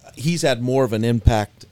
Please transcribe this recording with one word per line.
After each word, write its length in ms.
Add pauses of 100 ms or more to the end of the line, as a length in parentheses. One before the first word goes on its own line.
(140)
he's 280
had 200
more 220
of 80
an 120
impact 680